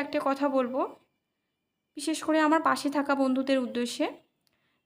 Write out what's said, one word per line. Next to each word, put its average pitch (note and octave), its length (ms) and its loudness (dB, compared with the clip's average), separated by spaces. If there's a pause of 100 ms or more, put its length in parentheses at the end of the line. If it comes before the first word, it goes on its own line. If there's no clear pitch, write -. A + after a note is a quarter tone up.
একটা C#4+ 240 -4
কথা C#4 220 0
বলবো, C4 320 0 (1160)
বিশেষ D4+ 260 -2
করে D#4 240 2
আমার D#4+ 160 4
পাশে C#4+ 260 0
থাকা C#4 260 0
বন্ধুদের C4+ 440 2
উদ্দেশ্যে, A#3+ 480 -4 (800)